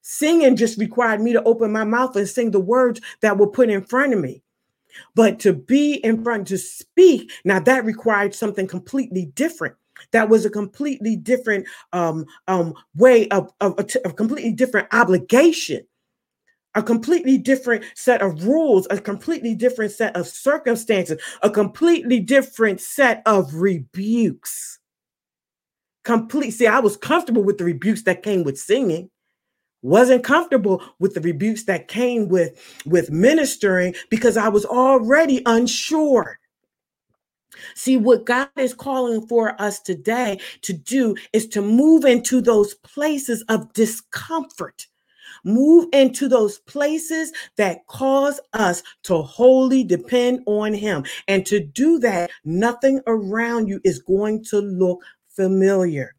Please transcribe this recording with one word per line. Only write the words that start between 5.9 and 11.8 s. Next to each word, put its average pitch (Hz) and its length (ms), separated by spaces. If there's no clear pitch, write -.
in 226 280
front, 226 260
to 190 100
speak, - 760
now 190 140
that 247 260
required 208 480
something 202 320
completely 185 580
different. 254 500
That 220 180
was 220 160
a 208 60
completely 208 680
different, 220 500